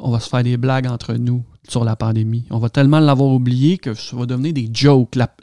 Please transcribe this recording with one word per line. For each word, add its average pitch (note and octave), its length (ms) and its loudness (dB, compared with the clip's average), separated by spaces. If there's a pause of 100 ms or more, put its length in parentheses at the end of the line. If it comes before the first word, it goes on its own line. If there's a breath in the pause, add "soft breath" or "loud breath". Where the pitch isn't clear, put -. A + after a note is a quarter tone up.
on B2+ 80 -2
va A#2 100 0
se - 80 -10
faire B2 140 0
des B2 140 0
blagues C3 300 0
entre A#2+ 280 -6
nous A#2+ 300 -2 (240)
sur A#2 160 -2
la A2 120 -2
pandémie. A2+ 540 -2
On A2+ 80 -2
va A#2 100 -2
tellement C#3+ 320 4
l'avoir C#3 300 4
oublié C3 480 2
que - 160 -8
ça - 220 -14
va B2 100 -6
devenir B2+ 260 -4
des B2 200 -6
jokes. C3 420 4
La, A#2+ 280 -2